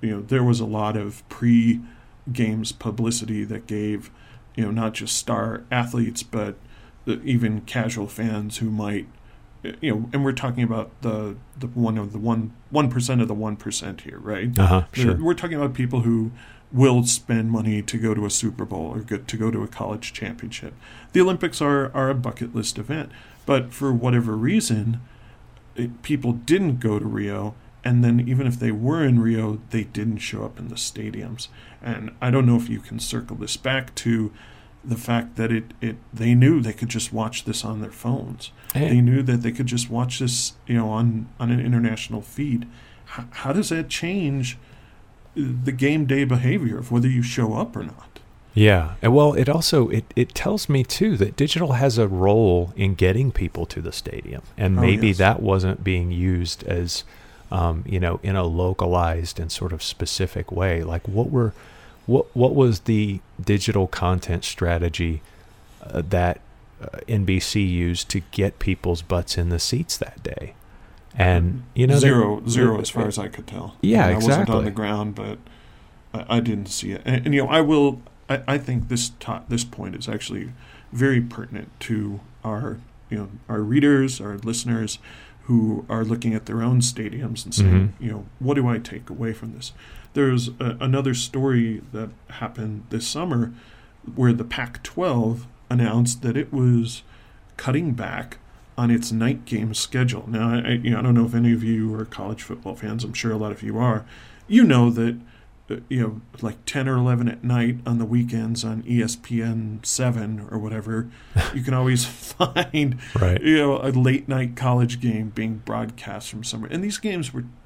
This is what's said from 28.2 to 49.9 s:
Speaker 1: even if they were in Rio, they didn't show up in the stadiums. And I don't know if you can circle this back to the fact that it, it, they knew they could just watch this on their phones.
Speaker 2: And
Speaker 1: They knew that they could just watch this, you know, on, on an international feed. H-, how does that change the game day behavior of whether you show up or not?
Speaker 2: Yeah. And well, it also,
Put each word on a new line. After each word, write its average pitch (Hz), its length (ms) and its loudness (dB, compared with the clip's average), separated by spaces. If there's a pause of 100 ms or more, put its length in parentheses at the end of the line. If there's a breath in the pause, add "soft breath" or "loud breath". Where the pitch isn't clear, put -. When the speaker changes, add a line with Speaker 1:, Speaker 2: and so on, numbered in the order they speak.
Speaker 1:
even 131 180 0
if 120 120 -2
they 117 120 -2
were 131 340 0
in 123 160 6
Rio, 110 400 0 (100)
they 110 140 -2
didn't 107 340 -4
show 107 260 -8
up 107 140 -12
in - 100 -12
the 120 80 -12
stadiums. - 720 -10 (340 loud breath)
And 110 380 -8
I 123 100 -2
don't 127 160 4
know 120 100 6
if 117 120 0
you 113 100 -4
can 113 200 -12
circle 117 380 -8
this 104 200 -8
back 131 400 -4
to 113 360 0 (520 loud breath)
the 117 120 -2
fact 117 400 -4
that 113 160 0
it, 110 120 0 (160)
it, 113 160 -4 (160)
they 117 220 4
knew 135 260 8
they 110 120 -2
could 117 160 -6
just - 240 -4
watch 110 320 -4
this 113 200 -6
on 110 160 -6
their 107 100 -10
phones. - 600 -6 (240 loud breath)
Speaker 2:
And 147 160 2
Speaker 1:
They 123 100 6
knew 123 220 6
that 123 160 2
they 117 140 0
could 127 140 -4
just 120 240 -2
watch 123 300 -2
this, 123 320 -2 (140)
you 120 100 0
know, 113 140 2
on, 113 380 2 (100)
on 120 120 0
an 123 100 2
international 113 600 0
feed. 127 440 -4 (520 loud breath)
H-, 120 120 -12
how - 220 -6
does 202 180 0
that 160 180 -4
change 143 680 -2 (760 soft breath)
the 127 380 -2
game 143 340 2
day 135 180 2
behavior 127 540 2
of 123 120 -8
whether 120 180 4
you 127 140 2
show 117 320 0
up 190 220 -4
or - 60 -6
not? - 380 -16 (340)
Speaker 2:
Yeah. 95 460 6
And 117 140 6
well, 147 200 8
it 131 140 4
also, 151 420 4